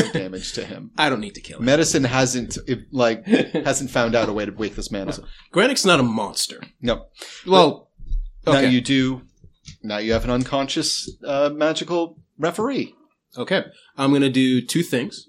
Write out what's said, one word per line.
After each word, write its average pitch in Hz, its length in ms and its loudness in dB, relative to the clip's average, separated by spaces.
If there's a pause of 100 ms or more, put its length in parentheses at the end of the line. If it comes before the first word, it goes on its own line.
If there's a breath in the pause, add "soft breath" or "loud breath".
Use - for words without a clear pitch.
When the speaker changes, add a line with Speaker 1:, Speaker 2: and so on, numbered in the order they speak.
Speaker 1:
of - 60 -8
damage 92 400 -8
to - 120 -8
him. 104 280 -14
Speaker 2:
<laughs> - 40 -8
I 151 120 2
don't 127 120 0
need 101 140 -12
to - 60 -18
kill - 180 -16
him. 117 60 -4
Speaker 1:
Medicine 143 380 4
hasn't, 127 540 0 (100)
it, 127 240 -6
like, 120 340 0
Speaker 2:
<laughs> - 0 -
Speaker 1:
hasn't 147 640 0
found 117 260 0
out 110 140 2
a 104 40 -4
way 104 120 -2
to 101 60 -8
wake 104 240 -6
this - 160 -8
man 98 180 -6
up. - 60 -8
Speaker 2:
Also, - 100 -16 (260 soft breath)
Grannik's 226 340 2
not 175 140 6
a 131 40 4
monster. 110 580 -4 (200)
Speaker 1:
No. 120 260 -2 (400 loud breath)
Speaker 2:
Well, 175 420 4 (540)
Speaker 1:
But 151 100 2
now 139 60 6
Speaker 2:
okay. 135 100 4
Speaker 1:
you 123 120 4
do, 131 400 0 (600)
now 104 160 -6
you 110 160 0
have 113 100 2
an 123 60 -2
unconscious, 135 800 -2 (160)
uh, 143 280 2
magical 160 640 -2 (180)
referee. 175 560 -2 (440)
Speaker 2:
Okay. 143 260 -2 (340 soft breath)
I'm 139 160 2
gonna 139 160 4
do 127 320 2
two 165 220 -2
things. 117 460 -4